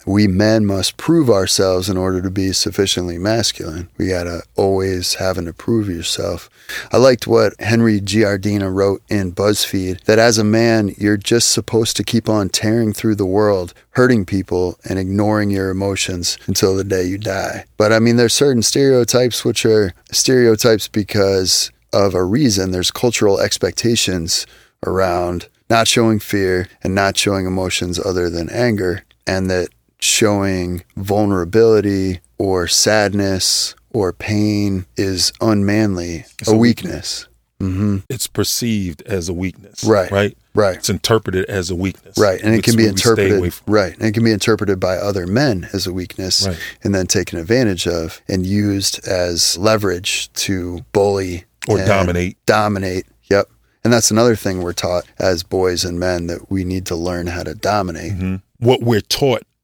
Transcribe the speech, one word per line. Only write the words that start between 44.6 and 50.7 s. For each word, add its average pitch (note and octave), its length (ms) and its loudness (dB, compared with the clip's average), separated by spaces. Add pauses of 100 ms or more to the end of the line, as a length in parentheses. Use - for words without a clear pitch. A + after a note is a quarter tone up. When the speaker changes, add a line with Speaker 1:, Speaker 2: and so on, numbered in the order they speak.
Speaker 1:
by F#2 180 -2
other F#2+ 300 -4
men G#2 460 0
as F#2+ 140 -4
a F2 60 -6
weakness F#2 540 -4
Speaker 2:
Right. F2 100 -4 (260)
Speaker 1:
and G2+ 120 0
then F2+ 120 0
taken F#2 320 -2
advantage G2+ 480 0
of E2 420 -4
and F#2+ 160 -2
used G2+ 640 -2
as F2 500 -2
leverage G2 760 -2
to F2+ 600 -6